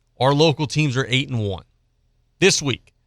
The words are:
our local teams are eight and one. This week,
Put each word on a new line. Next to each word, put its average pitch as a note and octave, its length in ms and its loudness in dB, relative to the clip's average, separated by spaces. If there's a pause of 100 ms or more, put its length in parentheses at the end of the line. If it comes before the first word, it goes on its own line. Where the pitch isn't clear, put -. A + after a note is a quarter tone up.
(200)
our C3 140 4
local D3+ 340 2
teams D3 300 -2
are C3+ 100 -2
eight C3 220 0
and B2 100 -2
one. G2 240 -4 (760)
This F3+ 220 2
week, - 320 -8 (140)